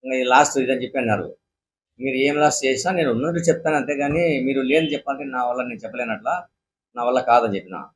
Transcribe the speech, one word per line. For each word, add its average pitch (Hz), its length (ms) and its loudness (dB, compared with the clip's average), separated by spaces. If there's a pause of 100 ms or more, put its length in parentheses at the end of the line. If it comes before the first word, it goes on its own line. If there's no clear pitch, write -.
ఇంకా 131 140 -4
ఈ 127 60 0
లాస్ట్ 135 340 6
ఇదని" 127 260 0
చెప్పి 131 160 -6
అన్నారు. 104 280 -2 (720)
"మీరు 131 160 -4
ఏం 139 200 2
లాస్ట్ 147 300 2
చేసినా 135 280 0
నేను 156 180 0
ఉన్నట్టు 151 280 -2
చెప్తాను, 160 360 0
అంతేగాని 143 680 0
మీరు 135 180 0
లేని 147 320 0
చెప్పాలంటే 139 320 -6
నా 127 200 -6
వల్ల 123 180 -4
నేను 120 160 -10
చెప్పలేనట్లా, 113 560 -6 (600)
నా 120 80 -4
వల్ల 127 160 2
కాదని" 117 360 4
చెప్పిన. 92 220 -8 (180)